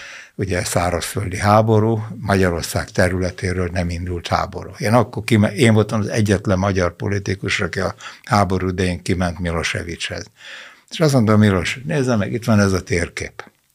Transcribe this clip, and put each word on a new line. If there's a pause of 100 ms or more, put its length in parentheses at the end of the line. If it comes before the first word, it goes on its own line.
(360)
ugye
szárazföldi
háború,
Magyarország
területéről
nem
indult
háború.
Én
akkor
kime-,
én
voltam
az
egyetlen
magyar
politikus,
aki
a (280)
háború
idején
kiment
Milosevicshez. (640)
És
azt
mondta
Milos,
nézze
meg,
itt
van
ez
a
térkép. (240)